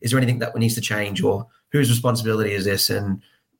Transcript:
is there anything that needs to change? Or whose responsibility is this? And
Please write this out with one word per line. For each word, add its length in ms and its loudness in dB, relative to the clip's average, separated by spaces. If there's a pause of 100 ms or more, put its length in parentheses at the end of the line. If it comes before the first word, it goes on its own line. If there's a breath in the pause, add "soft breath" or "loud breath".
is 100 -4
there 80 2
anything 220 2
that 160 -6
needs 180 2
to 60 -6
change? 420 -4
Or 240 0 (240 soft breath)
whose 180 2
responsibility 640 0
is 120 -2
this? 260 0
And 320 -2 (380 soft breath)